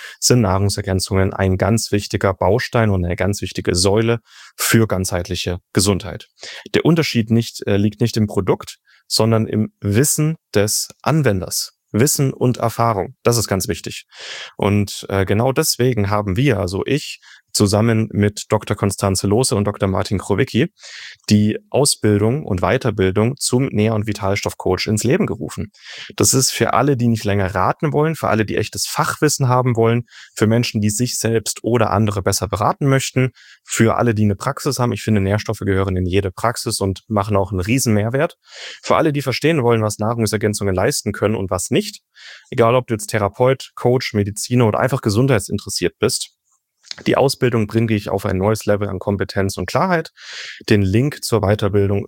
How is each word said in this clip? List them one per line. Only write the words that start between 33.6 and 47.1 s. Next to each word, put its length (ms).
für 320
alle, 180
die 100
eine 120
Praxis 420
haben. 140
Ich 100
finde, 200
Nährstoffe 380
gehören 360
in 100
jede 260
Praxis 500
und 260
machen 300
auch 140
einen 100
riesen 320
Mehrwert. 420
Für 140
alle, 160
die 80
verstehen 420
wollen, 180
was 160
Nahrungsergänzungen 760
leisten 380
können 220
und 160
was 200
nicht, 300
egal 260
ob 120
du 80
jetzt 120
Therapeut, 680
Coach, 380
Mediziner 540
oder 140
einfach 180
gesundheitsinteressiert 1000
bist, 340
die 100